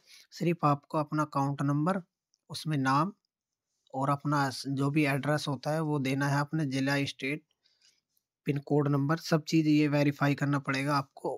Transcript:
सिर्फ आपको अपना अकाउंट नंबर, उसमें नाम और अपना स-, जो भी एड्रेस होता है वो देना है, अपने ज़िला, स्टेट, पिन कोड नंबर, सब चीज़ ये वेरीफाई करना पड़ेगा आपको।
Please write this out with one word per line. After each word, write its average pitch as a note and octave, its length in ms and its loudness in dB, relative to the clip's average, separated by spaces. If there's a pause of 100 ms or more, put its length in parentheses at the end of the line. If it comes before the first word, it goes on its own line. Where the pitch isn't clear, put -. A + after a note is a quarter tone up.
(320)
सिर्फ E3+ 340 -2
आपको D3 320 0
अपना D3+ 260 -2
अकाउंट C#3 380 -2
नंबर, D3+ 400 0 (480)
उसमें D#3 280 -6
नाम C#3 360 2 (800)
और C3+ 160 -2
अपना C#3+ 400 0
स-, - 180 -10
जो C#3 220 0
भी D3+ 160 2
एड्रेस C#3 420 0
होता C#3+ 240 -4
है D#3+ 100 -2
वो D3+ 180 0
देना C3+ 280 0
है, C#3+ 120 2
अपने D#3 260 -2
ज़िला, C3+ 400 0
स्टेट, C#3 380 -6 (1000)
पिन C#3+ 120 0
कोड C#3+ 300 0
नंबर, C#3+ 300 2
सब D#3+ 260 0
चीज़ D#3+ 240 2
ये D3+ 200 4
वेरीफाई C#3+ 480 2
करना C#3+ 240 0
पड़ेगा C#3 360 -2
आपको। C#3 420 -6